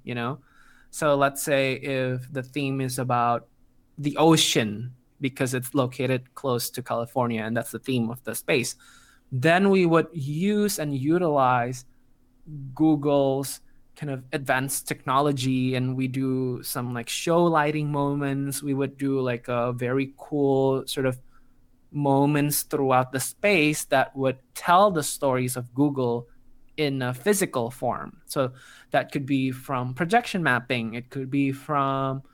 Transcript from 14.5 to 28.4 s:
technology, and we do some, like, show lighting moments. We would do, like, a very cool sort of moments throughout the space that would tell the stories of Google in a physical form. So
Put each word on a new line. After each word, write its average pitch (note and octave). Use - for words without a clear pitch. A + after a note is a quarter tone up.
technology, C3
and B2+
we C3
do C3
some, B2+
like, A#2
show E3+
lighting D3+
moments. C#3
We C#3+
would C#3
do, C3+
like, B2
a B2
very B2+
cool C3+
sort C3+
of B2+
moments C#3+
throughout C3
the C3
space D3+
that -
would C3
tell F#3+
the D#3+
stories B2+
of A#2+
Google B2+
in C#3
a B2+
physical C3+
form. -
So B2+